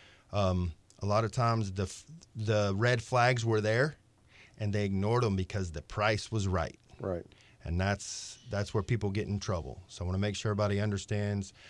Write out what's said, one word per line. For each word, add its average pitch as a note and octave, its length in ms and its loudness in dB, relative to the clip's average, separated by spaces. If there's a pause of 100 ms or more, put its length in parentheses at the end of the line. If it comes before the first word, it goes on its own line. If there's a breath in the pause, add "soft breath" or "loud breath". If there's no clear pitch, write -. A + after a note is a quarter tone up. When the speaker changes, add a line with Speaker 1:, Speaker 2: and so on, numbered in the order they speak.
(320 loud breath)
Speaker 1:
um, F#2 400 2 (280)
a G2 60 -4
lot G#2 180 4
of G#2+ 60 -2
times A2+ 420 2
the G2 120 -2
f-, - 200 -8 (300)
the G#2+ 400 2
red A#2 280 2
flags B2 420 4
were A2 160 2
there A#2 360 2 (600 loud breath)
and G#2 140 -2
they G#2 120 2
ignored G#2 400 2
'em G2 120 2
because F#2+ 340 -2
the D#2 120 -8
price G#2 500 0
was G2+ 160 0
right. F2+ 300 -2 (220)
Speaker 2:
Right. F#2 240 -4 (380 loud breath)
Speaker 1:
And D#2+ 160 -2
that's, - 600 -4 (120)
that's G2+ 220 -4
where G#2 100 0
people G#2 280 -2
get G#2 180 -2
in G2+ 100 0
trouble. D#2+ 480 -6
So - 160 -12
I F2 40 -2
wanna F#2 120 0
make G#2 160 0
sure G#2+ 160 -2
everybody G2+ 300 2
understands G#2 720 -2 (180 loud breath)